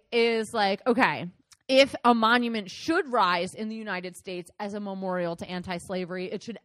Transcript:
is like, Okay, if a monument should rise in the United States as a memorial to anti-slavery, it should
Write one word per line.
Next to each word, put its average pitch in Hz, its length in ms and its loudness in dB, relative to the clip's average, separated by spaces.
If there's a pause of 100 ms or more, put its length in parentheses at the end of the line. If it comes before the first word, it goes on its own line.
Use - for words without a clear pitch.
(100)
is 233 420 2
like, 202 360 0
Okay, 175 400 2 (400)
if 262 260 6 (100)
a 240 100 8
monument 226 560 2
should 320 420 -2
rise 180 420 2
in 214 140 -6
the 220 80 -8
United 185 400 -8
States 180 420 -10
as 208 160 -8
a 208 60 -6
memorial 185 560 -4
to - 120 -12
anti-slavery, 180 840 -6
it 202 100 -8
should 208 220 -12